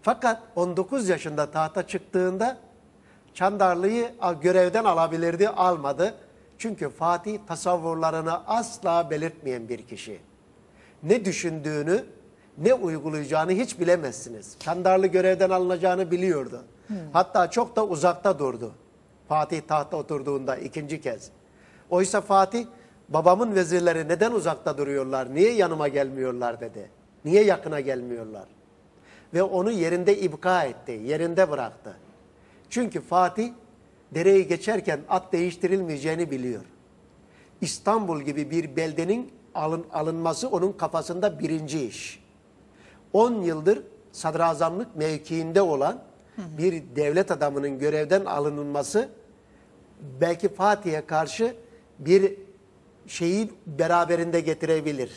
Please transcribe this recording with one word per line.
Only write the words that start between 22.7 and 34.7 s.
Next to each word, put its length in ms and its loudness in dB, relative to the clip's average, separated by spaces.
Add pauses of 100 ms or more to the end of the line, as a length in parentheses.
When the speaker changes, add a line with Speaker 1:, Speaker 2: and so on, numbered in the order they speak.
Speaker 1:
"Babamın 460 4
vezirleri 540 2
neden 240 2
uzakta 460 -2
duruyorlar, 560 -2
niye 180 6
yanıma 360 0
gelmiyorlar?" 720 -2
dedi. 300 -12 (340)
"Niye 200 6
yakına 360 2
gelmiyorlar?" 680 -8 (840)
Ve 80 4
onu 280 0
yerinde 480 2
ibka 460 0
etti, 280 -8
yerinde 580 0
bıraktı. 460 -8 (720)
Çünkü 300 -2
Fatih 520 0 (640)
dereyi 340 6
geçerken 600 -2